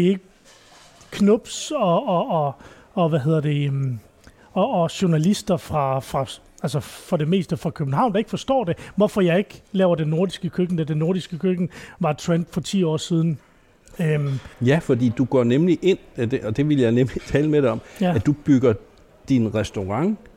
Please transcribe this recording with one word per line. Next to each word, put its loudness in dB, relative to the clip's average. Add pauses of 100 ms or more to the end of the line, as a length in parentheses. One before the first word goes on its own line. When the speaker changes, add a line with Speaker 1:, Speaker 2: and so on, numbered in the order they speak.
Speaker 1:
er 4
ikke -2 (880)
knups 0
og, 0
og, 0
og, 0 (400)
og, 2
hvad 2
hedder 0
det, -2
øhm, -2 (540)
og, 0
og -2
journalister 2
fra, -2
fra, -4 (380)
altså, -2
for -6
det -2
meste 0
fra -6
København, -2
der -2
ikke -2
forstår -2
det, -2 (180)
hvorfor 2
jeg 4
ikke -4 (100)
laver 2
det -2
nordiske -2
køkken, -2
da -2
det -4
nordiske -2
køkken -2 (300)
var 0
trend -2
for -4
ti -2
år 0
siden. 0 (640)
Øhm. 0 (260)
Speaker 2:
Ja, 4
fordi 2
du 0
går 2
nemlig 2
ind, 2 (200)
og -2
det, -2
og -4
det 0
vil 2
jeg 4
nemlig 2
<laughs> -10
tale 2
med 2
dig 2
om, -6 (200)
Speaker 1:
Ja. 2
Speaker 2:
at 0
du 2 (120)
bygger 6 (560)
din 2
restaurant, -2 (180)